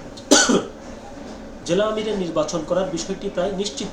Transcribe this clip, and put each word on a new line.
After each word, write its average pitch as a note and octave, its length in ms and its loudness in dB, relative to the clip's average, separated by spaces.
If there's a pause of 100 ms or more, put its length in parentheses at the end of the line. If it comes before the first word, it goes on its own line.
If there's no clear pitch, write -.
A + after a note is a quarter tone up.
(480)
<coughs> - 1160 -2
জেলা F#3 200 4
আমিরের G#3+ 320 0
নির্বাচন E3 500 0
করার F3+ 220 2
বিষয়টি F#3+ 380 -4
প্রায় G3 240 0
নিশ্চিত F#3 400 -4